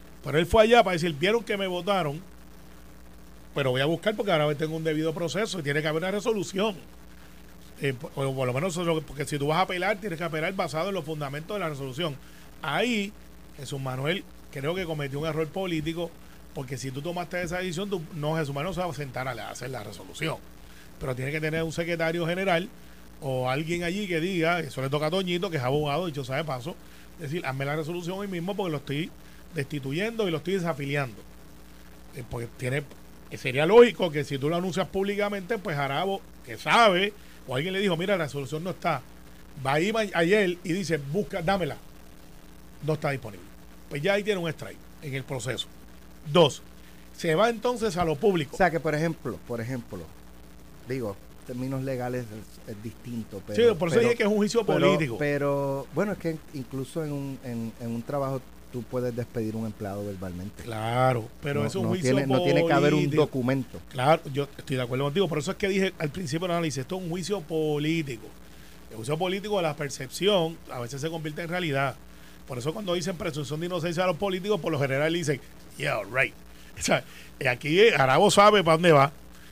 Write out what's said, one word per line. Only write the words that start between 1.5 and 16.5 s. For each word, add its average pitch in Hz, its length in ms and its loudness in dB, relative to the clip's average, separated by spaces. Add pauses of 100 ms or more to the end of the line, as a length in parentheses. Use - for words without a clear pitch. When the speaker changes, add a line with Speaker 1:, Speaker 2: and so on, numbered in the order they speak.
Speaker 1:
me 196 120 -2
votaron, 180 520 0 (1300)
pero 131 160 2
voy 127 100 2
a 139 60 4
buscar 170 280 0
porque 208 180 0
ahora 151 220 4
tengo 156 220 -2
un 160 80 -4
debido 156 300 0
proceso 175 440 -2
y 165 40 -4
tiene 147 180 0
que 156 80 0
haber 160 140 0
una 185 80 -2
resolución". 208 640 0 (1080)
Eh, 139 140 0
po-, - 200 -10
o 135 200 -2
por 131 120 0
lo 123 60 0
menos 160 200 -2
eso 165 100 -4
es 170 40 -2
lo 165 100 2
que, 156 60 -2
porque 139 220 -8
si 147 140 -4
tú 139 100 0
vas 156 100 4
a 185 40 6
apelar, 185 360 0
tienes 175 200 -6
que 175 60 -4
apelar 160 300 -2
basado 170 340 -2
en 196 60 -2
los 170 100 -4
fundamentos 151 500 -6
de 208 60 -4
la 170 80 -2
resolución. 139 480 -4 (460)
Ahí, 202 500 0 (440)
Jesús 139 240 -8
Manuel 135 440 -2 (260)
creo 147 240 -2
que 190 100 -2
cometió 143 360 -4
un 160 60 -2
error 156 220 0
político, 165 600 -2 (440)